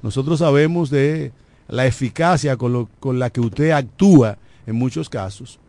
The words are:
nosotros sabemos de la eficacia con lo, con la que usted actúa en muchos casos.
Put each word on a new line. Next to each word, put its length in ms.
nosotros 380
sabemos 500
de 420
la 180
eficacia 720
con 160
lo, 160
con 200
la 100
que 120
usted 300
actúa 640
en 100
muchos 340
casos. 600